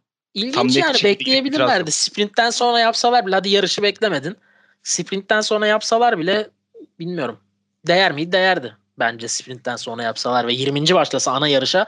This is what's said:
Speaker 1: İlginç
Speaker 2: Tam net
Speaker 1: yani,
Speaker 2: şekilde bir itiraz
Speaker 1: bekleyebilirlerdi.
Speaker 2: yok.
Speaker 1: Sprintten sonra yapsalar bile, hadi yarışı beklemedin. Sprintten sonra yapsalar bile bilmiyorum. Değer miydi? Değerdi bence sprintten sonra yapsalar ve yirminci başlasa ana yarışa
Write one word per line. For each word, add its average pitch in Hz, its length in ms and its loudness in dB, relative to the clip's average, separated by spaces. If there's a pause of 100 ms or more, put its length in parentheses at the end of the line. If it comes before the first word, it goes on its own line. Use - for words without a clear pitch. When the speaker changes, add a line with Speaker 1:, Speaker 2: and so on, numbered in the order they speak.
(340)
Speaker 1:
İlginç 247 220 -4
Speaker 2:
Tam 247 120 2
net 254 80 2
Speaker 1:
yani, 277 240 2
Speaker 2:
şekilde 202 100 4
bir 196 40 4
itiraz 196 60 -2
Speaker 1:
bekleyebilirlerdi. 262 720 0
Speaker 2:
yok. - 40 -2
Speaker 1:
Sprintten 208 560 0
sonra 240 300 0
yapsalar 233 460 2
bile, 190 100 0
hadi 190 140 0
yarışı 196 340 2
beklemedin. 196 520 -2 (480)
Sprintten 190 580 -2
sonra 214 260 0
yapsalar 226 520 2
bile 202 300 -2 (500)
bilmiyorum. 165 400 -6 (480)
Değer 180 240 4
miydi? 160 200 -4
Değerdi 185 440 0 (240)
bence 117 280 -2
sprintten 123 480 -8
sonra 117 280 -10
yapsalar 120 440 -2
ve 123 60 0
yirminci 143 420 0
başlasa 143 360 0
ana 143 160 0
yarışa 143 400 2